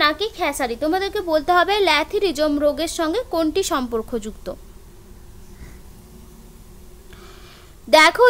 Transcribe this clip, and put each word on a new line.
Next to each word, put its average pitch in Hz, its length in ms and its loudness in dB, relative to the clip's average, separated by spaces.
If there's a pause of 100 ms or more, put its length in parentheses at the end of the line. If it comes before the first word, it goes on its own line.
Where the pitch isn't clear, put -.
নাকি 302 240 0 (100)
খেসারি। 285 460 -2
তোমাদেরকে 381 360 -2 (120)
বলতে 311 260 0
হবে 349 160 2 (140)
ল্যাথিরিজম 311 640 0 (120)
রোগের 294 340 0
সঙ্গে 339 240 -2 (120)
কোনটি 330 280 0 (100)
সম্পর্কযুক্ত। 226 760 -6 (3500)
দেখো 311 420 6